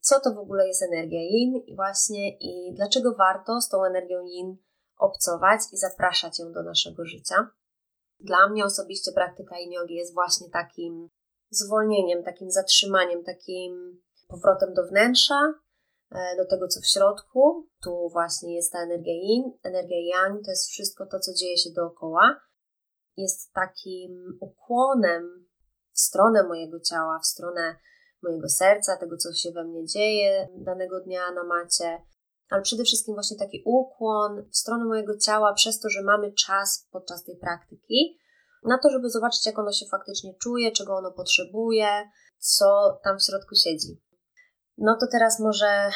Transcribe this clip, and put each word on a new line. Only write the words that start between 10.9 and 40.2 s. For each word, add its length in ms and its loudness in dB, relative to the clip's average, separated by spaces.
zwolnieniem, 760 2
takim 280 -10
zatrzymaniem, 720 2
takim 800 -12
powrotem 460 2
do 140 0
wnętrza, 680 4
e, 260 -6
do 80 0
tego, 220 0
co 140 -4
w 60 0
środku. 800 4
Tu 280 -4
właśnie 440 -4
jest 160 -2
ta 80 -8
energia 340 -4
yin, 380 0
energia 360 -6
yang, 460 -2
to 60 -8
jest 180 -4
wszystko 360 -8
to, 140 -8
co 140 -6
dzieje 240 -2
się 180 0
dookoła. 680 2
Jest 360 -8
takim 880 -8
ukłonem 1080 0
w 60 -2
stronę 440 6
mojego 360 -4
ciała, 400 -2
w 80 -2
stronę 480 -4
mojego 280 -4
serca, 480 4
tego, 200 -10
co 160 -6
się 180 -4
we 120 -8
mnie 220 -10
dzieje 680 2
danego 460 -6
dnia 300 -6
na 120 -6
macie, 580 -2
ale 120 2
przede 220 -2
wszystkim 300 2
właśnie 240 -6
taki 280 -8
ukłon 840 0
w 60 -2
stronę 280 -2
mojego 320 -2
ciała 360 2
przez 260 0
to, 100 -6
że 120 -4
mamy 300 2
czas 600 0
podczas 320 -14
tej 140 -16
praktyki 840 -2
na 140 2
to, 120 6
żeby 200 0
zobaczyć, 360 0
jak 140 -4
ono 120 -2
się 200 -4
faktycznie 420 -8